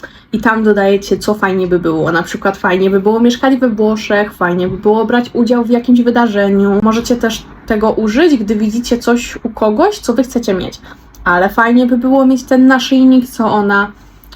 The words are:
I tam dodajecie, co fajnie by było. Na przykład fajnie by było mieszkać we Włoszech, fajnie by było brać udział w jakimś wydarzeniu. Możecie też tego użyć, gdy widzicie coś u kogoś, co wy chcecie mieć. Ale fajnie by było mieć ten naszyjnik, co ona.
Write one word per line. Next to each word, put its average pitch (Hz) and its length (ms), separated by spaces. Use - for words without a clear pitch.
I 226 80
tam 220 240
dodajecie, 202 540
co 208 160
fajnie 190 320
by 175 120
było. 160 340
Na 170 100
przykład - 340
fajnie 190 340
by 196 100
było 214 200
mieszkać 240 360
we 254 120
Włoszech, 214 640
fajnie 180 360
by 185 80
było 214 280
brać 240 280
udział 240 320
w 220 60
jakimś 240 320
wydarzeniu. 202 800
Możecie 233 340
też 226 300
tego 214 240
użyć, 240 440
gdy 214 200
widzicie 226 420
coś - 460
u 226 60
kogoś, 247 480
co - 160
wy 254 80
chcecie 233 320
mieć. - 260
Ale 180 240
fajnie 240 380
by 247 120
było 262 280
mieć 262 180
ten 262 220
naszyjnik, 262 640
co 220 240
ona. 202 400